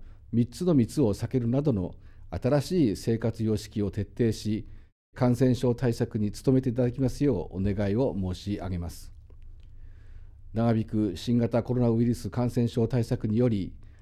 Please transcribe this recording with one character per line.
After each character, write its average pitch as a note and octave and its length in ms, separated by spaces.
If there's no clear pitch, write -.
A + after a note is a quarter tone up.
三 A#2 140
つ - 180
の F3+ 80
密 C3 280
を G#2 120
避 - 160
け C3 100
る A#2 80
な C3 140
ど D3+ 100
の F#2 240
新 C3 320
し C#3+ 300
い E2+ 60
生 A2+ 220
活 A2+ 240
様 G#2+ 120
式 - 260
を G2+ 80
徹 G2 280
底 A2+ 160
し、 G#2+ 340
感 B2 220
染 B2+ 180
症 A#2+ 200
対 A#2+ 180
策 A#2 240
に G#2 140
努 - 200
め C3 100
て C3 100
い - 20
た A#2+ 80
だ B2 100
き B2 80
ま C3 80
す - 160
よ A#2 300
う F2 40
お F#2+ 40
願 G2+ 280
い G2+ 60
を A#2+ 240
申 F#2 160
し G2+ 220
上 F2 100
げ F#2 120
ま E2+ 100
す。 - 240
長 A#2 220
引 A2 80
く G#2+ 320
新 A#2+ 220
型 A#2 260
コ A#2+ 100
ロ B2 100
ナ A#2 60
ウ A#2 140
イ - 20
ル A#2 100
ス - 140
感 A#2+ 200
染 A#2+ 180
症 A#2 220
対 A#2+ 160
策 - 220
に G#2+ 100
よ B2 100
り、 G2+ 240